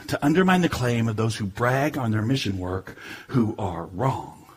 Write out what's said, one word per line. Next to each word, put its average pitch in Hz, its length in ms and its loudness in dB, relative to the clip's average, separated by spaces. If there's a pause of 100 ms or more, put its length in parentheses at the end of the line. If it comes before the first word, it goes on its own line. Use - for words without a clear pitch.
"to - 180 -2
undermine 180 340 6
the 170 80 2
claim 120 400 0
of 110 80 0
those 110 220 0
who 107 80 -4
brag 131 520 0
on 117 140 0
their 107 100 2
mission 110 360 0
work 92 400 -6 (320)
who 113 280 2
are 85 280 -4
wrong." - 600 -4 (120)